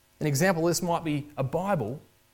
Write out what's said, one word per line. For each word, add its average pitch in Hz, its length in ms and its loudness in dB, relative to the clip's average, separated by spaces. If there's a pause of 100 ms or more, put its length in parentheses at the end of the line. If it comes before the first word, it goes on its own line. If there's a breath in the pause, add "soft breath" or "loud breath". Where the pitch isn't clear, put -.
(200)
An 156 60 0
example 160 400 2
of 175 40 4
this 165 120 0
might 170 220 0
be 147 320 -2
a 135 80 0
Bible 160 560 -2 (340)